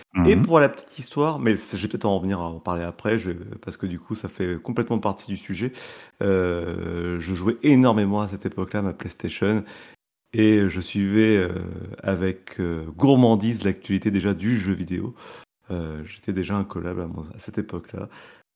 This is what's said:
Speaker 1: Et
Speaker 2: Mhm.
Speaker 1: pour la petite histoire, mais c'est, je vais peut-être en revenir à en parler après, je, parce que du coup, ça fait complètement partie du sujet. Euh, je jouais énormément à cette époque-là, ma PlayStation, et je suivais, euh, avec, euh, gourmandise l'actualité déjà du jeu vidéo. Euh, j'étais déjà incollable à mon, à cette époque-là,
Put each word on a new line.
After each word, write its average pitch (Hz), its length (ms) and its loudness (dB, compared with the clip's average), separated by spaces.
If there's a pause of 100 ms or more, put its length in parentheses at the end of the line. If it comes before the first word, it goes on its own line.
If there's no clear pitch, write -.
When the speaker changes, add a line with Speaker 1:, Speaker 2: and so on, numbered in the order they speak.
(260)
Speaker 1:
Et - 100 8
Speaker 2:
Mhm. 101 100 4
Speaker 1:
pour 160 140 6
la 139 100 6
petite - 280 -14
histoire, 147 400 -2
mais 117 200 2
c'est, - 200 -8
je 90 60 -4
vais 101 60 -2
peut-être 101 160 -6
en 101 120 2
revenir 92 220 -2
à 85 80 -4
en 82 120 -8
parler 87 220 -4
après, 110 380 -2
je, 92 120 -6 (300)
parce - 160 -12
que - 80 -8
du 87 140 -6
coup, - 160 -8
ça 98 140 -10
fait 90 300 -4
complètement 117 380 -2
partie 101 300 -4
du 98 100 -6
sujet. 107 360 -6 (500)
Euh, 87 960 -2
je 87 160 -4
jouais 101 260 0
énormément 107 600 6
à 104 60 -2
cette 98 180 -10
époque-là, 98 360 -4
ma 95 120 -2
PlayStation, 101 680 -2 (720)
et 107 360 6
je 92 120 -4
suivais, 104 560 4
euh, 90 160 0 (480)
avec, 95 580 -4
euh, 85 260 -4 (100)
gourmandise 117 680 4
l'actualité 98 460 0
déjà 98 240 0
du 104 240 0
jeu 98 160 0
vidéo. 90 400 -6 (560)
Euh, 78 360 -8
j'étais - 280 -8
déjà 92 220 -2
incollable 90 460 -4
à 85 60 -6
mon, 82 160 -10
à 78 140 -16
cette - 220 -10
époque-là, 101 500 -8 (460)